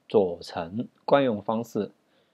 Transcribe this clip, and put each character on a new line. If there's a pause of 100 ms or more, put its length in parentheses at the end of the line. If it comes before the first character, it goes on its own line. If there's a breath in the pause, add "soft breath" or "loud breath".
左
乘 (160)
惯
用
方
式， (420)